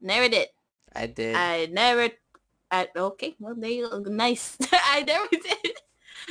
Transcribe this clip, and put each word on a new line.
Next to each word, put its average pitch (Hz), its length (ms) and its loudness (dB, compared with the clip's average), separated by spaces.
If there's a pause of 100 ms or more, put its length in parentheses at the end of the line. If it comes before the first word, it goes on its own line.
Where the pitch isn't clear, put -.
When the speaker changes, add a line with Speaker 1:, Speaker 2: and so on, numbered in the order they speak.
Speaker 1:
Never 226 280 2
did. 202 200 2 (440)
Speaker 2:
I 113 140 -6
did. 117 520 0
Speaker 1:
I 165 120 -2
never, 240 380 4 (640)
I, 185 240 0
okay, 196 440 -4
well, 214 160 -10
they 233 280 -4
look 202 240 -6
nice. 226 580 0
<laughs> - 80 0
I 294 340 4
never 330 240 2
did. 359 460 -2 (540)